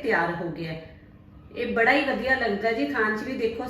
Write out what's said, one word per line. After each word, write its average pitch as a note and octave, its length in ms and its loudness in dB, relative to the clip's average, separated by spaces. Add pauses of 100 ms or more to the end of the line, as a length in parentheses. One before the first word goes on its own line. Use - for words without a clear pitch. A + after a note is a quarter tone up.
ਤਿਆਰ E3+ 320 2
ਹੋ F3 160 -4
ਗਿਆ E3 220 -6
ਹੈ। - 240 -14 (600)
ਇਹ A3+ 180 -2
ਬੜਾ A#3+ 180 6
ਹੀ D4 120 4
ਵਧੀਆ B3+ 320 0
ਲੱਗਦਾ A3 360 0
ਜੀ C#4 140 0
ਖਾਣ A3 300 2
'ਚ G#3+ 60 -4
ਵੀ। B3+ 160 -6
ਦੇਖੋ, A#3 320 -2